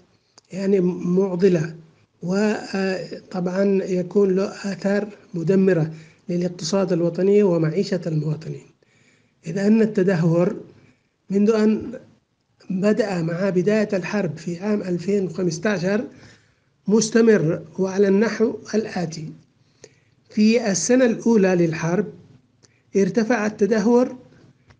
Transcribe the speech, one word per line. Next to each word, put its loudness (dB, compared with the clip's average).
يعني 0
معضلة، 0
وطبعا -2
يكون 0
له 0
آثار -4
مدمرة 2
للاقتصاد -2
الوطني 2
ومعيشة 0
المواطنين، -6
إذ -6
أن 4
التدهور 2
منذ 4
أن 0
بدأ 0
مع -2
بداية 0
الحرب -4
في -10
عام -2
ألفين -2
وخمستاشر -2
مستمر، 4
وعلى 2
النحو 0
الآتي: -6
في 2
السنة 2
الأولى 2
للحرب -2
ارتفع 0
التدهور 2